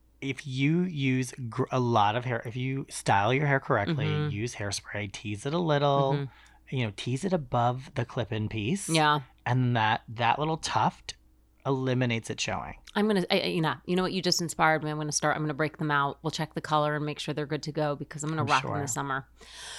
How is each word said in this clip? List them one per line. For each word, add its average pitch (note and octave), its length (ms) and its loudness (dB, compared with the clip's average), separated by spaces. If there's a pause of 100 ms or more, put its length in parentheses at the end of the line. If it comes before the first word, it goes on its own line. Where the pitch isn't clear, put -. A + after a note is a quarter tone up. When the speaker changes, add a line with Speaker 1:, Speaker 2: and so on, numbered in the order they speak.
(220)
Speaker 1:
if C3+ 240 -6
you C#3 380 2
use C3+ 500 0 (160)
gr-, B2 220 -2
a C3 80 2
lot A2 360 4
of G#2+ 100 -2
hair, B2 200 -2
if A#2+ 100 -8
you C3 340 -4
style G#2+ 440 2
your D3 140 2
hair C3+ 120 4
correctly, C3+ 460 0
Speaker 2:
Mm-hmm. D3+ 260 0
Speaker 1:
use G#2+ 240 -4
hairspray, G2+ 560 -6
tease G#2 340 -8
it C#3+ 80 -2
a E3+ 60 0
little, C#3+ 540 4
Speaker 2:
Mm-hmm. - 600 -6
Speaker 1:
you B2+ 100 2
know, G#2 100 -4
tease B2+ 300 -4
it F#3 80 0
above B2+ 640 0
the A#2+ 100 0
clip-in A2 440 -4
piece. A#2+ 400 -2
Speaker 2:
Yeah. D3+ 320 4 (240)
Speaker 1:
And A#2+ 320 2
that, A2 320 2
that A#2 280 2
little D#3+ 200 0
tuft - 580 -2 (500)
eliminates B2+ 640 0
it G#2+ 100 -6
showing. - 360 -4 (200)
Speaker 2:
I'm G#3 120 4
gonna, G3+ 240 2
I, G3 80 4
I, - 60 0
you F3 160 0
know, D3 140 0 (100)
you F3 100 0
know F#3 80 4
what? E3+ 100 0
You F#3 80 -2
just F3 200 -2
inspired D#3 420 2
me. D3+ 80 -2
I'm D3+ 60 -4
gonna D3+ 140 -4
start, D3+ 240 0
I'm D#3 80 -2
gonna D3+ 100 -2
break D3+ 240 -2
them D3+ 140 -2
out. C#3+ 300 0
We'll D#3 100 -2
check D#3 220 -4
the E3 80 -6
color D3+ 340 2
and D3 100 -2
make D3 140 -4
sure D3+ 140 -4
they're D3 120 -4
good C#3+ 180 -4
to D#3 80 -6
go D3 240 0
because D3 280 -10
I'm D3+ 60 -4
gonna D#3+ 140 -2
Speaker 1:
I'm - 40 0
Speaker 2:
rock C#3 160 4
them C3 80 -4
Speaker 1:
sure. G2+ 100 -2
Speaker 2:
this - 120 -4
summer. C#3 320 -4 (540)